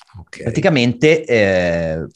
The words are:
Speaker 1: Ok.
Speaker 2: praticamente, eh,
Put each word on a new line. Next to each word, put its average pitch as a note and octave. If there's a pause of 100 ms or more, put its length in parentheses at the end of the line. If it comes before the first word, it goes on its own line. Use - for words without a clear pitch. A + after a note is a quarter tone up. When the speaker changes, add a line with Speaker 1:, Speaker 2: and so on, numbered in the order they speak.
(180)
Speaker 1:
Ok. -
Speaker 2:
praticamente, D3+
eh, F2